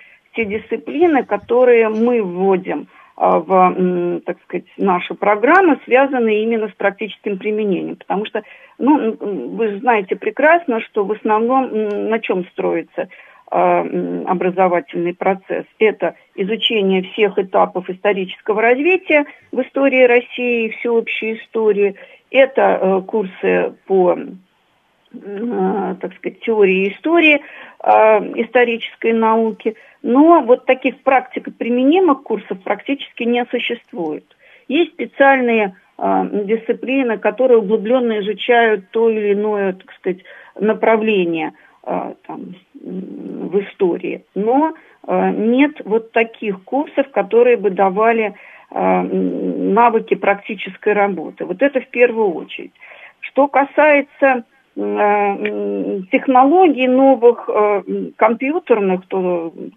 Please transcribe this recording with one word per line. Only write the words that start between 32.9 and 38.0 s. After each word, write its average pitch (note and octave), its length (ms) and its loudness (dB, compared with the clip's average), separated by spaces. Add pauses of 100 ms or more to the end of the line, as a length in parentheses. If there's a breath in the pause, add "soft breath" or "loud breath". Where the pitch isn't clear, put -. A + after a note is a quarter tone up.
не A#3+ 300 -2
существует. A#3 720 -8 (420 soft breath)
Есть E4 280 -2
специальные, A#3+ 840 2 (220 soft breath)
э, F#3+ 300 -2 (160)
дисциплины, A3+ 760 -2
которые A#3 400 2
углубленно A3 640 0